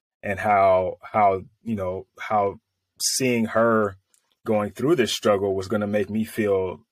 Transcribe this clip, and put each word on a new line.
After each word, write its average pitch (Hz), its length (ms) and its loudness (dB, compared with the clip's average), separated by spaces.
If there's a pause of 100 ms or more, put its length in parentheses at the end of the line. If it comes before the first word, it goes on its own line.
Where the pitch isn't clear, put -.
(220)
and 101 160 -6
how, 95 640 2
how, 98 400 2 (200)
you 113 140 -6
know, 95 300 -6 (120)
how 101 420 -2 (400)
seeing 120 460 -2
her 110 500 2 (500)
going 104 240 0
through 139 260 0
this 110 160 0
struggle 101 420 2
was 95 120 -4
gonna 104 200 -2
make 101 240 -2
me 110 140 -2
feel 98 560 -2 (120)